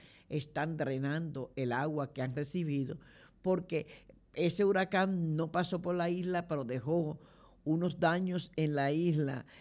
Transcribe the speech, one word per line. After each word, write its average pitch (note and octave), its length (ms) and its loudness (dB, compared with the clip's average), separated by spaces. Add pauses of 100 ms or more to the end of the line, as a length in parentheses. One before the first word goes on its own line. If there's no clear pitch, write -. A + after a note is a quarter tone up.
(300)
están D3+ 480 -4
drenando C#3 760 -4
el B2+ 160 -2
agua C#3+ 400 -2
que C3+ 100 -6
han B2+ 140 -2
recibido, C#3+ 640 -2 (440)
porque F3+ 460 0 (460)
ese E3+ 300 2
huracán F#3+ 720 2
no D#3+ 160 -2
pasó F3 300 0
por F3 140 -2
la F3 140 0
isla, F3 380 -2
pero D3 160 -2
dejó D3+ 560 -2 (440)
unos E3 360 0
daños F3 560 2
en D3+ 200 2
la C#3 160 2
isla, D3+ 540 0 (160)